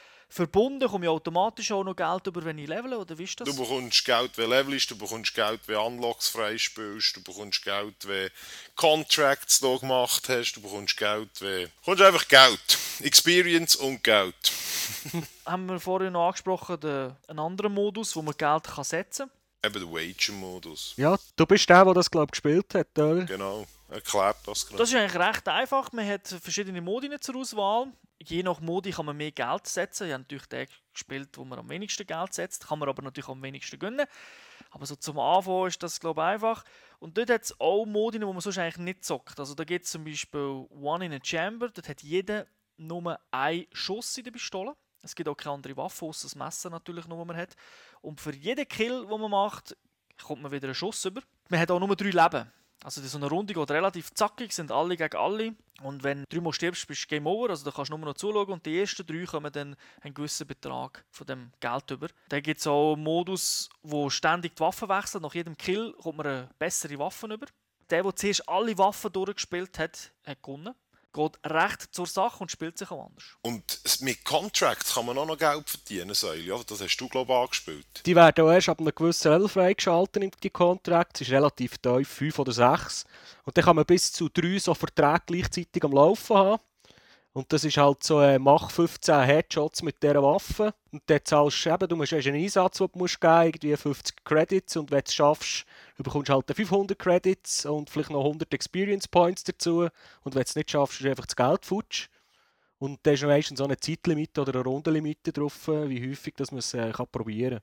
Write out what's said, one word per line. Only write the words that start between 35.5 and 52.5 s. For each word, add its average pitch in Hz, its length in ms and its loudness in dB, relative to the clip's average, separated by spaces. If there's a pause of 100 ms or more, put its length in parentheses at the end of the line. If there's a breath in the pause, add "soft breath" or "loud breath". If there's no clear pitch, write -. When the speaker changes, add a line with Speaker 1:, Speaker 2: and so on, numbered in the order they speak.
Speaker 1:
ist 175 160 -8
das, 170 160 -8
glaub 160 200 -6
ich, 160 40 -2
einfach. 214 420 -2 (360 soft breath)
Und 165 180 -8
dort 247 120 -2
hat's - 280 -2
auch 196 260 2
Modi, 214 380 -2
wo 202 100 -4
man 180 80 -10
sonst 190 180 -6
eigentlich 165 200 -4
nicht 175 260 -10
zockt. - 360 -8
Also 139 140 -12
da 160 100 -8
gibt's 175 260 -6
zum 160 140 -12
Beispiel 143 640 -8
One 156 360 -6
in 160 80 -10
a 139 60 -10
Chamber. 214 480 -6
Dort 180 200 -16
hat 143 140 -14
jeder 185 440 -6 (300)
nur 170 420 -10 (140)
einen 151 400 -2
Schuss - 460 -8
in 247 60 -16
der 247 60 -16
Pistole. 190 460 -10 (240)
Es - 140 -18
gibt 156 140 -8
auch 143 80 -4
keine 147 180 -8
andere 135 220 -12
Waffe, 160 280 -8
ausser 156 220 -12
das 127 80 -14
Messer 151 360 -10
natürlich 170 360 -14
noch, 165 120 -12
das 170 80 -12
man 170 100 -12
hat. 175 180 -10 (460 soft breath)
Und 156 200 -16
für 151 140 -8
jeden 226 320 -4
Kill, 240 420 -4
den 214 120 -6
man 214 100 -6
macht, 202 460 -2 (440)
kommt 143 220 -12
man 143 80 -12
wieder 139 160 -6
einen 131 80 -6
Schuss 202 300 -6
über. 196 180 -8 (260)
Man 170 120 2
hat 170 100 2
auch 180 80 4
nur 196 160 0
drei 196 160 -2
Leben. 160 400 4 (340)